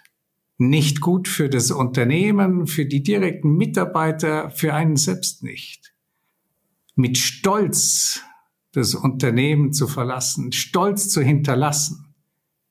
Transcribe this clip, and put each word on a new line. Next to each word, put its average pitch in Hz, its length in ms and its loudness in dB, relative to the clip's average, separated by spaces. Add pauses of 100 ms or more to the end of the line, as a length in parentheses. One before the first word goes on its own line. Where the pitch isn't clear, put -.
(600)
Nicht 143 400 2
gut 180 280 0
für 147 200 0
das 127 220 0
Unternehmen, 165 960 2
für - 180 -2
die 139 180 -2
direkten 175 540 2
Mitarbeiter, 160 960 0
für 147 240 -2
einen 156 220 2
selbst - 480 -4
nicht. - 500 -16 (1000)
Mit 127 200 2
Stolz - 1080 0 (500)
das 113 240 -2
Unternehmen 135 760 2
zu - 140 0
verlassen, 127 640 -6
Stolz 196 580 0
zu 165 100 0
hinterlassen, 143 920 0 (560)